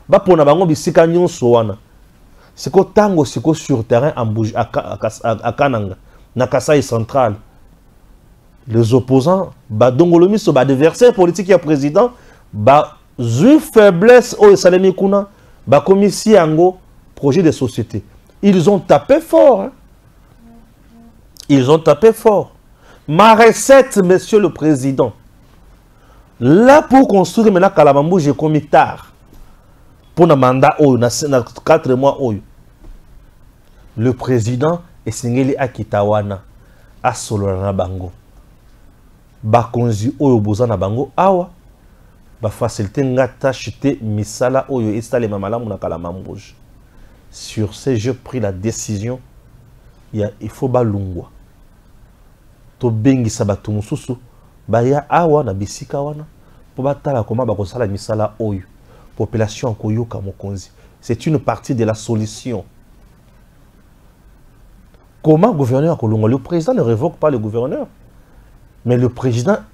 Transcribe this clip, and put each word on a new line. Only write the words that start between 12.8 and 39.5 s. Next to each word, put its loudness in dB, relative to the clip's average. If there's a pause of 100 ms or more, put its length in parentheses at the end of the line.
zui 4
faiblesse, 4
oyo 6
salemi 2
kuna, -2 (380)
ba 2
komisi 2
yango, 4 (380)
projet 0
de 4
société. -6 (380)
Ils 4
ont 2
tapé 2
fort, 2
hein. -10 (1800)
Ils 2
ont 4
tapé 2
fort. 0 (560)
Ma 6
recette, 4
monsieur 2
le 0
président. -2 (1300)
Là, 6
pour 4
construire 2
maintenant 2
Kalamambou, 2
j'ai 0
commis -2
tard. -2 (1000)
Pour 4
le 4
mandat, 2
oh, 4
na, 0 (180)
na 0 (220)
quatre 2
mois, 0
oh. -4 (1600)
Le 0
président -4 (240)
est -6
singeli -4
à -4
Kitawana, -4 (580)
à -2
Solana -6
Bango. -8 (1300)
Bakonzi, -2